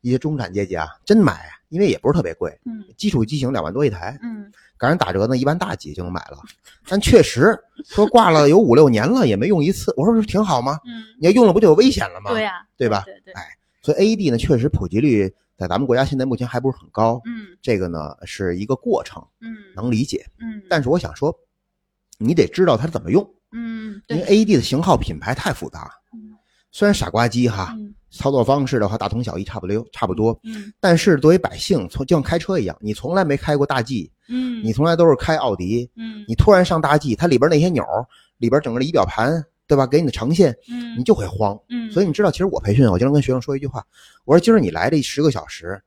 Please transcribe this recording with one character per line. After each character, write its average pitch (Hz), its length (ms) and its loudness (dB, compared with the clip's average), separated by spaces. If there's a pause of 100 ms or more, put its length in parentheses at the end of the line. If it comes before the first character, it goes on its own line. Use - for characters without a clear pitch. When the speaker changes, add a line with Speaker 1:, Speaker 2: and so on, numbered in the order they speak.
Speaker 1:
一 120 80 -4
些 127 80 0
中 151 180 -4
产 98 160 -6
阶 101 140 -2
级 90 80 -8
啊， 80 140 -4 (160)
真 214 120 4
买， 156 320 0 (200)
因 165 120 -6
为 202 80 2
也 98 80 0
不 110 120 -2
是 143 40 2
特 165 80 0
别 85 140 -4
贵。 82 160 -6 (140)
Speaker 2:
嗯。 220 200 -14 (120)
Speaker 1:
基 214 120 -4
础 117 160 0
机 143 140 -6
型 131 140 -4
两 107 100 -4
万 78 100 -6
多 143 140 -2
一 - 20 2
台。 98 340 -8
Speaker 2:
嗯。 214 280 -14 (260)
Speaker 1:
赶 123 140 -2
上 175 80 0
打 90 140 -4
折 98 160 0
呢， 131 80 0
一 127 80 -2
万 147 120 0
大 180 200 -6
几 73 160 -16
就 90 100 -10
能 90 100 -8
买 90 100 -8
了。 71 160 -20 (500)
但 196 120 0
确 202 220 8
实 156 340 2 (280)
说 - 240 2
挂 220 220 4
了 151 180 6
有 165 100 8
五 165 160 6
六 147 140 8
年 113 200 2
了， 247 160 2
也 110 120 2
没 113 100 -2
用 185 160 2
一 156 80 2
次。 - 260 -4
我 139 80 0
说 220 160 2
：“这 - 20 -
挺 214 220 -2
好 151 160 0
吗？ 139 240 -4
Speaker 2:
嗯。 226 200 -16 (160)
Speaker 1:
你 156 60 0
要 180 60 6
用 233 140 6
了 185 60 6
不 196 80 4
就 214 80 6
有 156 60 8
危 226 140 6
险 - 240 -2
了 92 80 -14
吗？” 101 140 -8
Speaker 2:
对 220 80 -4
呀。 185 240 -10 (100)
Speaker 1:
对 120 120 -2
吧？ 107 180 0
Speaker 2:
对， 98 80 -20
对， 185 180 -20
对。 - 20 -20
Speaker 1:
哎， 90 120 -14 (340)
所 147 140 -2
以 - 40 -4
A 196 80 4
E 220 100 2
D 190 140 0
呢， 117 60 0
确 117 220 2
实 127 100 0
普 92 200 -2
及 95 120 0
率 107 320 2 (240)
在 90 120 -6
咱 95 100 0
们 135 80 0
国 123 80 2
家 131 100 2
现 135 140 -4
在 127 80 -2
目 123 100 -2
前 123 100 -6
还 123 120 -6
不 131 120 -2
是 127 60 -8
很 - 140 -20
高。 113 340 -2
Speaker 2:
嗯。 226 220 -14 (140)
Speaker 1:
这 110 180 -2
个 92 80 -4
呢， 76 380 -8
是 90 320 -6
一 98 100 -8
个 131 80 -2
过 - 300 -4
程， - 200 -18 (160)
Speaker 2:
嗯。 226 140 -16 (220)
Speaker 1:
能 107 120 -6
理 120 160 0
解。 - 220 -8 (140)
Speaker 2:
嗯。 220 280 -12
Speaker 1:
但 170 140 0
是 120 60 -4
我 165 100 0
想 80 160 -8
说， 156 180 -4 (840)
你 117 160 0
得 - 140 4
知 180 180 0
道 135 100 2
它 131 120 -4
怎 160 120 -6
么 87 100 -8
用。 185 180 0 (240)
Speaker 2:
嗯， 220 540 -12
对。 156 120 -4
Speaker 1:
因 180 60 -4
为 - 40 -10
A 202 100 6
E 220 60 4
D 208 120 2
的 120 60 2
型 135 200 -2
号 170 140 2
品 82 220 -4
牌 104 140 -6
太 147 200 -4
复 - 180 -10
杂。 - 200 -16 (220)
Speaker 2:
嗯。 220 220 -20 (380)
Speaker 1:
虽 202 160 0
然 208 40 4
傻 202 160 -2
瓜 113 200 0
机 120 200 0
哈， 98 300 -6
Speaker 2:
嗯。 - 160 -16 (160)
Speaker 1:
操 - 200 -4
作 131 140 2
方 135 220 0
式 - 120 -2
的 104 80 0
话， 104 120 -4
大 101 100 -6
同 120 160 -4
小 101 140 -8
异， 98 60 -8
差 - 140 -12
不 92 80 -12
溜， 107 240 -4
差 - 160 -6
不 92 80 -4
多。 110 280 0
Speaker 2:
嗯。 214 280 -14 (100)
Speaker 1:
但 170 180 4
是 175 200 4
作 151 120 6
为 180 80 6
百 - 180 -6
姓， 113 320 -2
从， - 160 -8
就 175 100 2
像 151 80 0
开 165 160 -2
车 185 200 -4
一 120 80 -2
样， 80 140 -8
你 107 120 -6
从 160 220 -6
来 190 100 2
没 143 140 -2
开 151 180 -2
过 139 80 2
大 135 160 -2
G， 117 300 -6 (180)
Speaker 2:
嗯。 247 340 -6
Speaker 1:
你 220 80 -2
从 135 140 0
来 165 100 4
都 165 140 6
是 139 80 6
开 160 200 -2
奥 127 200 -2
迪， 110 400 -4
Speaker 2:
嗯。 220 320 -14
Speaker 1:
你 113 60 -2
突 - 180 4
然 185 100 6
上 180 160 0
大 151 200 2
G， 131 160 -2
它 165 120 -2
里 143 120 4
边 139 120 4
那 151 80 4
些 175 120 2
钮 135 120 -2
儿， 107 240 -6 (300)
里 117 140 -2
边 139 100 2
整 123 140 -6
个 123 60 -2
的 131 40 0
仪 160 80 -8
表 110 140 2
盘， 135 360 -2 (240)
对 147 100 2
吧？ 135 100 2
给 139 120 2
你 170 80 2
的 123 60 -2
呈 135 220 -2
现， 165 200 4 (160)
Speaker 2:
嗯。 233 280 -10
Speaker 1:
你 120 40 -4
就 202 120 4
会 104 120 -4
慌。 98 320 -2 (120)
Speaker 2:
嗯。 233 200 -8
Speaker 1:
所 196 120 0
以 202 40 2
你 160 60 -2
知 208 100 -2
道， 185 80 2
其 - 60 -6
实 175 80 -2
我 185 160 0
培 101 140 0
训， 131 120 4
我 92 120 2
经 120 80 2
常 139 60 2
跟 147 100 4
学 127 100 -2
生 127 80 -2
说 139 160 -6
一 135 40 -8
句 - 60 -10
话， 127 160 -10 (440)
我 143 100 4
说 175 40 8
：“今 226 120 4
儿 220 60 6
你 110 120 2
来 82 200 -2
这 156 100 2
十 - 220 -6
个 156 80 4
小 82 160 -6
时 92 400 -14